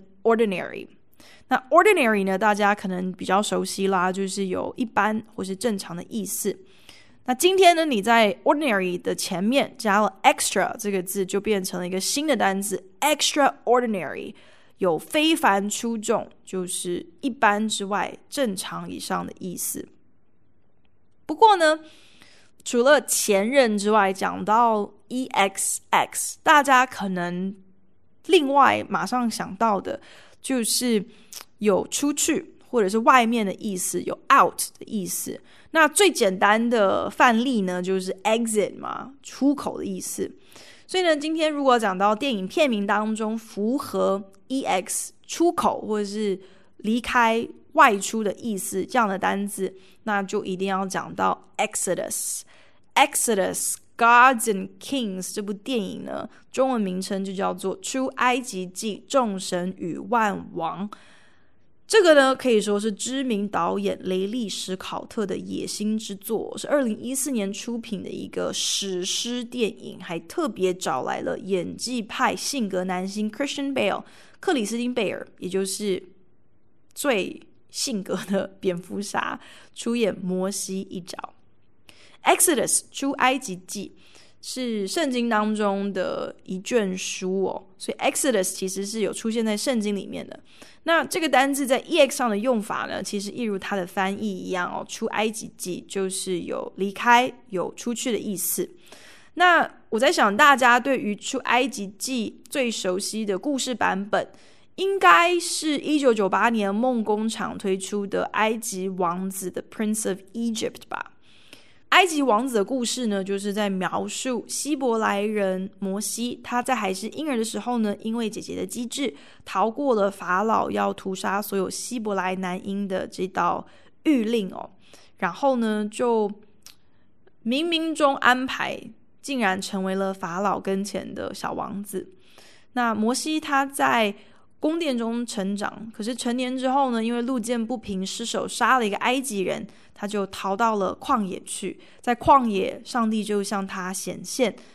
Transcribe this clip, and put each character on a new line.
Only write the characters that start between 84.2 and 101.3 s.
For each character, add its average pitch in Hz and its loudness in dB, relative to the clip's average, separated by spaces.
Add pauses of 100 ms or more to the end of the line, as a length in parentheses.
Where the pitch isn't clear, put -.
是 226 -4
圣 302 0
经 240 0
当 214 2
中 202 0
的 - -4 (100)
一 185 -8
卷 202 0
书 185 -4
哦， - -6 (100)
所 - -10
以 - -10
Exodus 247 0
其 - -6
实 190 -6
是 220 -6
有 190 0
出 - -6
现 226 -2
在 220 0
圣 240 0
经 208 0
里 190 -6
面 - -10
的。 - -16 (440)
那 320 4
这 - -4
个 320 2
单 269 4
字 277 -2
在 247 2
E 330 -2
X 277 6
上 247 0
的 208 0
用 233 2
法 135 -4
呢， - -6
其 196 -4
实 202 -8
一 - -6
如 208 -2
它 196 -4
的 180 -2
翻 190 -2
译 202 -6
一 185 -6
样 180 -2
哦， - -8
出 - -8
埃 220 0
及 - -10
记 - -8
就 190 -4
是 185 -4
有 - -8
离 196 -2
开、 240 4 (180)
有 175 -4
出 240 -6
去 247 -4
的 208 0
意 202 -6
思。 - -4 (640)
那 339 4 (220)
我 220 0
在 277 6
想， 220 4
大 285 8
家 240 6
对 254 2
于 208 -2
出 - -6